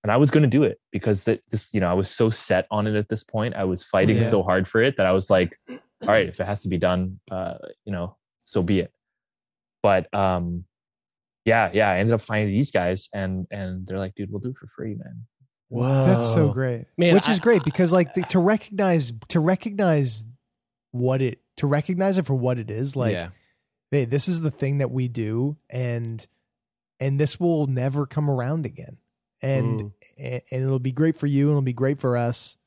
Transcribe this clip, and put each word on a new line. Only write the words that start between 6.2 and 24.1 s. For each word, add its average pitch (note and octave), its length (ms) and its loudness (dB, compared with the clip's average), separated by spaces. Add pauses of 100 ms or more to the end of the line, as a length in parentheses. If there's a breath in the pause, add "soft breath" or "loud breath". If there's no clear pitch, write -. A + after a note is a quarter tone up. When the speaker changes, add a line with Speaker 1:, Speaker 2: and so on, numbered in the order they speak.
Speaker 1:
if - 120 -12
it - 40 -2
has G#2 180 -6
to G2 60 -8
be F#2 100 -2
done, F#2 420 0 (100)
uh, F#2 240 -8 (300)
you G2+ 80 -8
know, F2+ 240 -8 (280)
so - 200 -2
be F#2 160 2
it." - 120 -6 (880)
But, F#2+ 300 2
um, F2+ 520 -2 (800)
yeah, A2 280 4
yeah, G#2 180 2
I F2+ 80 2
ended A2+ 160 2
up G#2+ 60 0
finding G#2+ 320 -2
these B2 200 0
guys F#2 420 -2
and, F#2+ 380 -6
and F#2 340 -10
they're F#2 140 -6
like, F#2+ 160 -8
"Dude, G#2 140 -10
we'll G2+ 100 -8
do B2 100 -8
it C3 60 -14
for - 100 -20
free, A2 300 -12
man." - 280 -16 (460)
Speaker 3:
Wow. C3 340 0
That's A#2 300 4
so A2 140 4
Speaker 4:
Whoa. - 40 0
Speaker 3:
great. B2+ 320 -4 (140)
Speaker 4:
Man, F3 160 6
Speaker 3:
Which G3+ 140 4
Speaker 4:
I A3+ 40 4
Speaker 3:
is F#3+ 80 2
great A3 240 4
because, E3+ 280 2
like, F3+ 220 4
the, F#3 100 -2
to - 160 0
recognize, F#3 720 0 (160)
to F3 120 0
recognize D#3 840 0 (640)
what B2+ 320 0
it, B2 180 -2 (180)
to D3 100 -2
recognize F3+ 500 0
it E3 80 -2
for C#3 80 0
what B2+ 240 0
it G#2+ 140 -8
is, C3 240 -4
like, A#2 180 0
Speaker 2:
Yeah. F2 140 -6 (640)
Speaker 3:
"Hey, C#3+ 120 2
this C3 240 -2